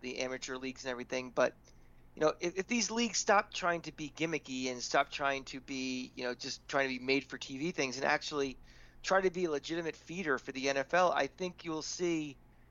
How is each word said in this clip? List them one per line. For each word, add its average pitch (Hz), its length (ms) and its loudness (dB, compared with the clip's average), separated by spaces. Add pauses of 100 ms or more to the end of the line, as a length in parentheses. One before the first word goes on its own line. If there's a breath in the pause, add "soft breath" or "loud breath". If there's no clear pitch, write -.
the 123 180 -6
amateur 131 360 -4
leagues 131 280 -8
and 131 60 -2
everything. 123 440 -4
But, - 200 4 (600 soft breath)
you - 60 -4
know, 156 180 4
if, 175 180 -2
if 190 100 -2
these 233 240 0
leagues 226 280 0
stop 214 340 4
trying 170 280 0
to 156 120 -10
be 151 240 -8
gimmicky 135 540 -2
and 123 120 -6
stop - 280 2
trying 139 340 0
to 135 160 -10
be, 131 540 -4
you 127 100 -6
know, 123 100 -2
just - 340 -8
trying 135 200 2
to 131 100 -2
be 123 60 -12
made 135 200 4
for 131 140 -10
T 135 200 -8
V 160 140 -2
things 131 240 -2
and 135 80 -2
actually 143 520 0 (460 soft breath)
try 190 180 6
to 190 100 4
be 180 160 -2
a 160 40 2
legitimate 156 460 -2
feeder 156 420 -2
for 139 140 -10
the 131 160 0
N 139 80 4
F 139 180 -2
L, 175 180 6
I 139 140 2
think 180 380 -6
you'll 160 180 -4
see 160 540 -2 (340 soft breath)